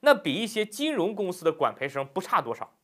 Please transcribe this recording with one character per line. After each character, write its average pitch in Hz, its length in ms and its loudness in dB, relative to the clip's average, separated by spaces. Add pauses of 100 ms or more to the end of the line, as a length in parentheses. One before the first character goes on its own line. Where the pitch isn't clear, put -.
那 285 140 8
比 170 200 -2
一 220 120 -2
些 214 200 -2
金 294 260 -4
融 214 220 0
公 190 180 -4
司 170 140 -2
的 165 40 4
管 151 240 0
培 131 140 -6
生 135 180 -4
不 160 140 -6
差 185 220 2
多 117 120 -4
少。 - 300 -14